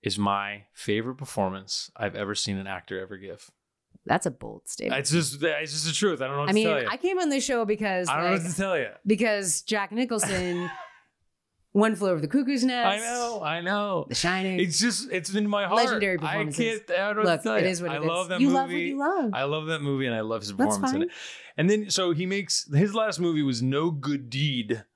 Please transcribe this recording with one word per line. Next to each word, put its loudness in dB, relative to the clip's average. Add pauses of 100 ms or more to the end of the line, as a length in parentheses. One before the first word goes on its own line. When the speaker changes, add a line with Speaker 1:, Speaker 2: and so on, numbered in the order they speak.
Speaker 1:
is -2
my 0 (100)
favorite -2
performance -4
I've -4
ever -4
seen -2
an -6
actor -8
ever -12
give. -16 (560)
Speaker 2:
That's 0
a 0
bold -14
statement. -4
Speaker 1:
It's -2
just, 0
it's -2
just -4
the -2
truth. 0
I -2
don't -4
know 0
what 0
Speaker 2:
I 4
Speaker 1:
to 4
Speaker 2:
mean, 4
Speaker 1:
tell 2
you. -2
Speaker 2:
I -2
came 0
on 2
this 0
show 0
because, 0
Speaker 1:
I 2
don't 0
know 2
Speaker 2:
like, 0
Speaker 1:
what -6
to -6
tell 0
you. -2 (140)
Speaker 2:
because 2
Jack -2
Nicholson, 0 (500)
Speaker 1:
<laughs> -20
Speaker 2:
One 4
Flew 0
Over 2
the -2
Cuckoo's 2
Nest. 2 (160)
Speaker 1:
I -4
know, -2
I -2
know. 0
Speaker 2:
The -6
Shining. 0
Speaker 1:
It's 2
just, 0
it's -4
in 2
my 0
heart. 4
Speaker 2:
Legendary 2
Speaker 1:
I -2
Speaker 2:
performances. -2
Speaker 1:
can't, 0
I 0
don't -2
know 2
Speaker 2:
Look, 4
Speaker 1:
what 4
to -6
tell 0
Speaker 2:
it 4
Speaker 1:
you. 4
Speaker 2:
is -2
what -4
Speaker 1:
I -2
Speaker 2:
it -4
Speaker 1:
love 0
Speaker 2:
is. -14
Speaker 1:
that 0
Speaker 2:
You 8
Speaker 1:
movie. 6
Speaker 2:
love 2
what -2
you -2
love. 0
Speaker 1:
I 0
love -2
that -2
movie, 0
and 0
I -2
love -2
his -6
Speaker 2:
That's 2
Speaker 1:
performance 0
in 0
Speaker 2:
fine. 0
Speaker 1:
it. -10 (420)
And 4
then, 2
so 2
he 0
makes, -2
his 4
last 0
movie 2
was 2
No 2
Good -4
Deed -2 (120)